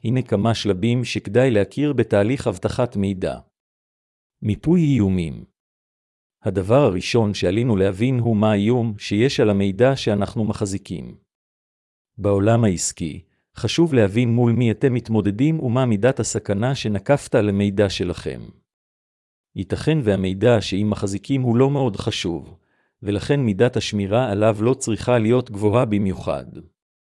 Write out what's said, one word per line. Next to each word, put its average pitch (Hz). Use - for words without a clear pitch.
הנה 123
כמה 110
שלבים 110
שכדאי 113
להכיר 120
בתהליך 113
אבטחת 113
מידע. 92
מיפוי 151
איומים. 95
הדבר 101
הראשון 104
שעלינו 107
להבין 101
הוא 117
מה 107
האיום 110
שיש 113
על 110
המידע 101
שאנחנו 104
מחזיקים. 95
בעולם 104
העסקי, 82
חשוב 160
להבין 117
מול 117
מי 117
אתם 123
מתמודדים 117
ומה 127
מידת 117
הסכנה 110
שנקפת 117
למידע 101
שלכם. 85
ייתכן 101
והמידע 98
שאם 98
מחזיקים 104
הוא 117
לא 135
מאוד 131
חשוב, -
ולכן 104
מידת 117
השמירה 104
עליו 107
לא 123
צריכה 120
להיות 120
גבוהה 104
במיוחד. 92